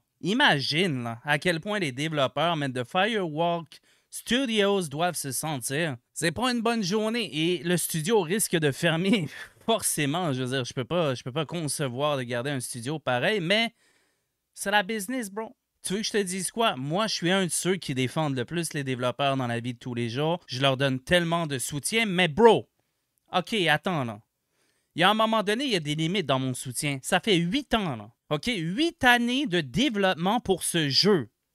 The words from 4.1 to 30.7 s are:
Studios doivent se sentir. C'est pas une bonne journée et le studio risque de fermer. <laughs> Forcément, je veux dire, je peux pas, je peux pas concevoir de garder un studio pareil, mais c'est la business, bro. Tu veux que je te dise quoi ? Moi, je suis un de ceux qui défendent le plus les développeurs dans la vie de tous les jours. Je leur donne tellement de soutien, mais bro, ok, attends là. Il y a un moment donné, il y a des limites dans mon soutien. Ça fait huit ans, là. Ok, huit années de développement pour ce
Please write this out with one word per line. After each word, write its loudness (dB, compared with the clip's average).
Studios 2
doivent -2
se -6
sentir. -2
C'est -2
pas -2
une -2
bonne 0
journée 0
et 0
le 2
studio 0
risque 0
de 2
fermer. 2
<laughs> -20
Forcément, 0
je -2
veux -2
dire, -2
je -10
peux -4
pas, 0
je -8
peux -10
pas -4
concevoir -2
de -4
garder -4
un -2
studio -6
pareil, 0
mais 0
c'est -6
la 6
business, -6
bro. -12
Tu -4
veux 0
que -4
je -8
te 2
dise -4
quoi ? 0
Moi, -2
je -4
suis 0
un 2
de -4
ceux 0
qui -6
défendent 0
le -2
plus -4
les -4
développeurs 0
dans -2
la -2
vie -4
de -16
tous -8
les -2
jours. -2
Je -8
leur 4
donne 0
tellement 2
de -4
soutien, -2
mais 2
bro, 6
ok, -2
attends 2
là. -8
Il -2
y 6
a 6
un 4
moment 2
donné, -2
il -2
y 2
a 0
des -2
limites 0
dans 2
mon 0
soutien. -4
Ça 0
fait 2
huit 0
ans, 0
là. -12
Ok, -2
huit -2
années 4
de 0
développement 0
pour 0
ce 0